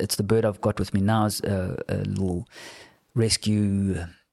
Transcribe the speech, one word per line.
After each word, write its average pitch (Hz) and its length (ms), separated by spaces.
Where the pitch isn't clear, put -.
it's - 160
the - 60
bird 110 240
I've 104 160
got 107 160
with - 160
me 98 80
now, 107 240
is 104 160
a, 92 340
a 95 60
little 98 520
rescue, 98 920